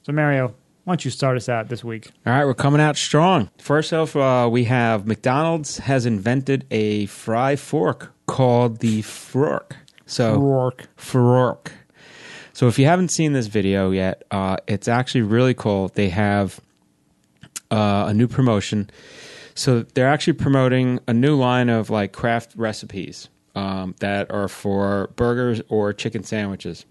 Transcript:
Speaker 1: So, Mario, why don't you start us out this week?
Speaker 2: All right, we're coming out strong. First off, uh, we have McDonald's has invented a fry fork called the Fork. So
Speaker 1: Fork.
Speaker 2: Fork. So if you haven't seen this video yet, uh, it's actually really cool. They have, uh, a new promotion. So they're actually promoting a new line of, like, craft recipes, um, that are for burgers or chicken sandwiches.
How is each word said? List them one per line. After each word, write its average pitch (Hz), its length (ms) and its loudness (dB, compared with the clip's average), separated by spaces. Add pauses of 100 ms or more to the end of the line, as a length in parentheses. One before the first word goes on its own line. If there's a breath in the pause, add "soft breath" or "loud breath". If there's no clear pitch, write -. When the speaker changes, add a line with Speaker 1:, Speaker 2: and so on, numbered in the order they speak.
Speaker 1:
So, 143 100 -10
Mario, 143 360 0 (360)
why 180 100 -2
don't - 120 -4
you 127 60 -2
start 127 260 -2
us 117 100 -6
out 117 220 -4
this 117 140 -10
week? 113 260 -12 (160)
Speaker 2:
All 117 80 4
right, 143 100 4
we're 135 120 2
coming 147 260 4
out 151 160 2
strong. 156 640 2
First 151 340 -2
off, 160 220 -2
uh, 127 360 2
we 123 120 2
have 113 420 0
McDonald's 143 720 -2
has 127 300 -2
invented 131 640 -2
a 107 340 0
fry 123 500 -2
fork 147 560 -4 (140)
called 120 540 2
the 110 240 0
Fork. - 720 -4 (320)
So 117 320 0
Speaker 1:
Fork. 131 560 0
Speaker 2:
Fork. 123 760 2 (840 loud breath)
So 127 140 2
if 117 120 4
you 135 60 6
haven't 175 240 4
seen 156 240 0
this 123 120 0
video 98 460 0
yet, 95 400 -2
uh, 95 260 -2 (100)
it's 104 200 -4
actually 123 340 0
really 120 320 2
cool. 98 360 -2
They 101 200 0
have, 101 500 0 (1120)
uh, 104 380 2
a 104 60 -2
new 117 140 2
promotion. 110 640 0 (640 loud breath)
So 120 300 0 (100)
they're 131 160 2
actually 151 240 2
promoting 127 720 2
a 120 60 0
new 139 220 4
line 123 340 2
of, 110 220 0
like, 101 200 -2
craft 117 440 -4
recipes, 104 760 -8 (260)
um, 95 440 -6
that 101 320 -4
are 101 160 -2
for 98 680 -2
burgers 120 540 0
or 104 240 0
chicken 107 300 -6
sandwiches. 98 680 -8